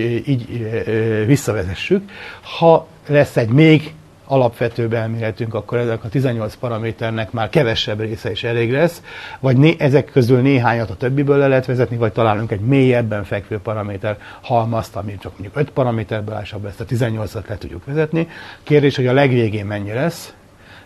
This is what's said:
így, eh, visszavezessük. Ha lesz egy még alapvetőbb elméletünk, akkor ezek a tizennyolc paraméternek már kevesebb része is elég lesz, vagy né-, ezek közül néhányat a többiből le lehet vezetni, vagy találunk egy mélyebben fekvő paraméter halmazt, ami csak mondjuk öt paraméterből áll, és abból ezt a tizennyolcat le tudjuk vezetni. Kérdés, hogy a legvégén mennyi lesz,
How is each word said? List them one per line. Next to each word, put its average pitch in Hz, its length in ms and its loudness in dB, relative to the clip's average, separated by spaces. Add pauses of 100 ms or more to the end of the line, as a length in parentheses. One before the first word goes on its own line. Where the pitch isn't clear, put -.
(280)
így, 120 340 -2
eh, 110 640 0
visszavezessük. 110 880 0 (300)
Ha - 460 4 (200)
lesz 143 300 4
egy 117 120 0
még 156 440 6 (340)
alapvetőbb 120 640 0
elméletünk, 113 600 -4
akkor 110 240 -4
ezek 117 260 -2
a 117 60 -8
tizennyolc 120 460 -2
paraméternek 113 760 -6
már 113 180 -2
kevesebb 113 500 0
része 110 320 -6
is - 120 -8
elég 120 280 0
lesz, 165 300 0 (380)
vagy 127 180 2
né-, 160 200 6
ezek 139 280 2
közül 127 360 4
néhányat 120 480 2
a 101 60 -8
többiből 139 420 0
le 139 100 4
lehet 131 180 2
vezetni, 123 320 0
vagy 113 140 0
találunk 113 400 0
egy 101 80 -4
mélyebben 120 640 2
fekvő 104 360 -6
paraméter 104 580 -6 (240)
halmazt, 113 540 -2
ami 101 220 -8
csak - 140 -14
mondjuk 95 240 -14
öt 143 140 -2
paraméterből 110 640 -2
áll, 104 60 -8
és 101 120 -12
abból 104 160 -10
ezt 95 100 -16
a 113 60 -8
tizennyolcat 110 640 -4
le 104 100 -8
tudjuk 85 280 -14
vezetni. 156 420 -2 (360)
Kérdés, 147 320 4
hogy 127 120 0
a 123 60 2
legvégén 120 520 2
mennyi 104 260 -6
lesz, 147 420 -6 (520)